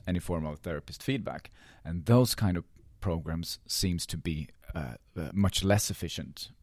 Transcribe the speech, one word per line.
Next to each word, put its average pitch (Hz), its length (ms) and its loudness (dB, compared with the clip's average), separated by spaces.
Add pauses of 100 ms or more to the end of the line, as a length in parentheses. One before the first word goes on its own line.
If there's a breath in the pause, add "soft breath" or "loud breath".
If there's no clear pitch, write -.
any 90 140 2
formal 80 360 -2
therapist 78 460 -8
feedback. 110 500 -4 (320 loud breath)
And 85 220 -6
those 120 300 8
kind 92 220 2
of 85 60 -2 (360)
programs 82 680 -2
seems 90 420 0
to 90 100 -4
be, 78 320 -4 (260)
uh, 67 180 -6 (240)
uh, 82 160 -4
much 95 300 2
less 101 260 4
efficient - 600 -8 (120)